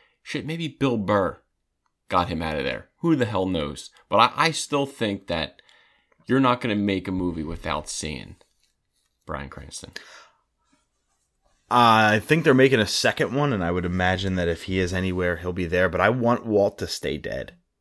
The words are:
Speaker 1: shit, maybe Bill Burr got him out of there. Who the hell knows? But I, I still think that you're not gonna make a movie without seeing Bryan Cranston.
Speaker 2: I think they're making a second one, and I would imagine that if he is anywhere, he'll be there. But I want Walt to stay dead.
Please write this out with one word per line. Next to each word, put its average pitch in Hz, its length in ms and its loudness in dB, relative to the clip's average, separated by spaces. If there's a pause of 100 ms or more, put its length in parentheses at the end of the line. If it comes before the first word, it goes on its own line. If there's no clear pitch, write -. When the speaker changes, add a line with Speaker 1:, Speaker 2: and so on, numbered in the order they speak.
(240)
Speaker 1:
shit, - 220 -8
maybe 165 240 -6
Bill 131 280 -2
Burr 98 440 0 (680)
got 90 220 0
him 82 120 -4
out 80 160 -4
of 69 60 -2
there. 64 240 -6 (120)
Who 165 160 2
the 123 100 0
hell 101 220 -2
knows? 73 420 -4 (200)
But 98 80 2
I, 117 180 6
I 156 160 0
still 143 340 -4
think 110 420 -6
that 80 340 -6 (640)
you're 127 120 2
not 123 220 2
gonna 110 140 0
make 101 320 0
a 98 40 -4
movie 90 320 -2
without 80 460 -6
seeing - 460 -10 (880)
Bryan 69 240 -10
Cranston. - 420 -16 (1800)
Speaker 2:
I 110 460 6
think 156 240 2
they're 151 100 6
making 131 280 6
a 101 60 0
second 110 460 -2
one, 143 200 0
and 95 100 -2
I 85 80 0
would 90 140 -2
imagine 92 500 0
that 92 140 0
if 101 140 -4
he 95 160 -2
is 92 140 0
anywhere, 90 440 -2
he'll 90 160 -6
be 90 120 -4
there. 87 220 2
But 87 140 0
I 101 80 4
want 117 360 0
Walt 104 340 2
to 90 80 -6
stay 73 300 -6
dead. 65 360 -8 (280)